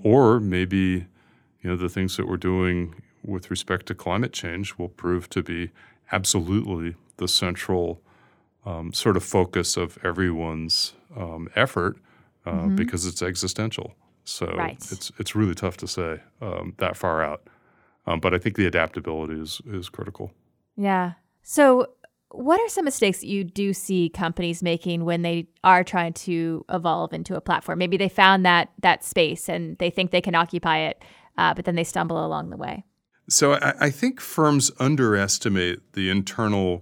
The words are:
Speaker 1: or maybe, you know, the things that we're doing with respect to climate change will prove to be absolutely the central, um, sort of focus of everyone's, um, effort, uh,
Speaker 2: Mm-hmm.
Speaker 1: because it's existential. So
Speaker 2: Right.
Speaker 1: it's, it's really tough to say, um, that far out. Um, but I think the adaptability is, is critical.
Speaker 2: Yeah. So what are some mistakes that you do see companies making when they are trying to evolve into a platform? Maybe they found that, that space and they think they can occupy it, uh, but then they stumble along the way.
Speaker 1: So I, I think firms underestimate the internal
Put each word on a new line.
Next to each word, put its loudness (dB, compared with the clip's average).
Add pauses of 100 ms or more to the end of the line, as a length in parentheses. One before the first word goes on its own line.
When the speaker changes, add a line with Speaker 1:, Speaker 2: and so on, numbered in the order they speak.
Speaker 1:
or 6
maybe, 0 (540)
you -6
know, 0
the -2
things -2
that -4
we're -2
doing 0 (280)
with -8
respect -4
to -6
climate -4
change -8
will -6
prove -4
to -4
be -6 (400)
absolutely -2 (220)
the -4
central, 0 (640)
um, -8
sort 2
of 0
focus 0
of -4
everyone's, -2 (220)
um, -10
effort, 0 (480)
uh, -6
Speaker 2:
Mm-hmm. 0
Speaker 1:
because -2
it's -6
existential. -6 (300)
So -6 (100)
Speaker 2:
Right. -4 (160)
Speaker 1:
it's, -12
it's -8
really 2
tough -4
to -10
say, -6 (200)
um, -8
that 0
far 0
out. -6 (580)
Um, -2
but 2
I 2
think -2
the 4
adaptability -2
is, -10
is -10
critical. -12 (420)
Speaker 2:
Yeah. 0 (280)
So 6 (440)
what 2
are 0
some -2
mistakes 2
that -12
you -2
do -2
see 0
companies -4
making -2
when 0
they -2 (160)
are 8
trying -2
to -4
evolve -2
into -8
a -4
platform? -2
Maybe 2
they 0
found 6
that, 4 (100)
that 2
space 0
and -6
they 0
think -2
they 2
can -2
occupy 2
it, -4 (360)
uh, 4
but -6
then 0
they 0
stumble -2
along -6
the -12
way. -10 (460)
Speaker 1:
So 4
I, 2 (120)
I 2
think -2
firms 2 (120)
underestimate 2
the 0
internal 0